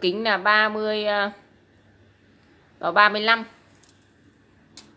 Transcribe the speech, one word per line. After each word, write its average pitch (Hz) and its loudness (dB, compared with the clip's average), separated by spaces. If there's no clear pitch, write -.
kính 190 -2
là 214 0
ba 214 2
mươi, 214 -4
à, 208 -2
và 170 -6
ba 208 6
mươi 208 -4
lăm. 226 0